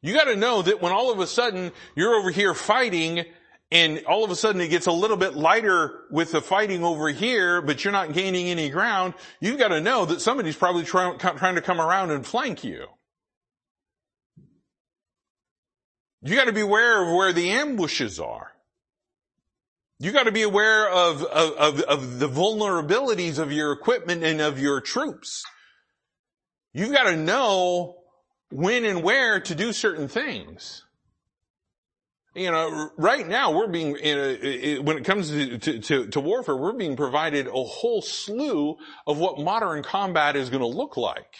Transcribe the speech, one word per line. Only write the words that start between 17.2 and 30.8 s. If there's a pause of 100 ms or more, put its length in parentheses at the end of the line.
the
ambushes
are. (1500)
You
gotta
be
aware
of,
of,
of,
of
the
vulnerabilities
of
your
equipment
and
of
your
troops. (1300)
You've
gotta
know (520)
when
and
where
to
do
certain
things. (1500)